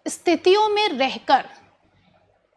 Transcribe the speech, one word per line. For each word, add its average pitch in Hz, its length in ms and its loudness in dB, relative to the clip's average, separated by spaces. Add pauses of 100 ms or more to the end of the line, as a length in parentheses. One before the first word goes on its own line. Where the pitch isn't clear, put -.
स्थितियों 370 600 0
में 415 200 0
रहकर 254 560 -2 (1120)